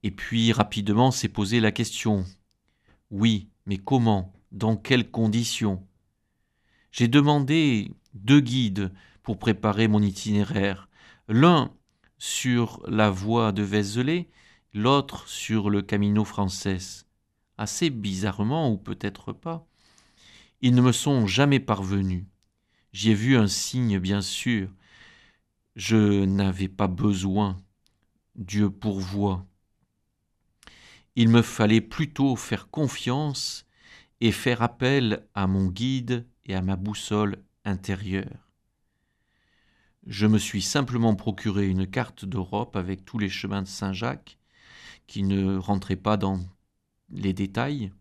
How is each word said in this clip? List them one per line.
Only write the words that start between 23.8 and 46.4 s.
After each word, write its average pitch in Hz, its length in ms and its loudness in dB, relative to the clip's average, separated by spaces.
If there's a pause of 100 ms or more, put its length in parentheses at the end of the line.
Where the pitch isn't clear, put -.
bien 98 220 -2
sûr. 98 480 -4 (1080)
Je 104 500 4
n'avais 95 420 0
pas 95 200 -2
besoin. 95 680 -2 (800)
Dieu 101 320 0
pourvoit. 98 800 -4 (1700)
Il 117 120 6
me 117 140 8
fallait 110 380 2
plutôt 139 540 -2
faire - 360 -6
confiance 143 960 -4 (540)
et 113 120 4
faire 117 300 -2
appel 127 720 0
à 98 120 -2
mon 95 200 2
guide 120 600 -4 (180)
et 95 100 -8
à 92 80 -2
ma 95 140 -2
boussole 104 640 -4 (220)
intérieure. 95 840 -6 (1600)
Je 104 200 0
me 107 120 6
suis 101 220 -2
simplement 117 540 0
procuré 101 540 -2
une 92 180 0
carte 117 380 -6
d'Europe 98 520 -6
avec 95 280 -6
tous - 140 -10
les 104 100 -2
chemins 98 340 -6
de 92 60 -10
Saint-Jacques, 104 680 -8 (680)
qui 98 160 -8
ne 98 340 0
rentrait 95 400 -4
pas 107 200 0
dans 95 240 -2 (680)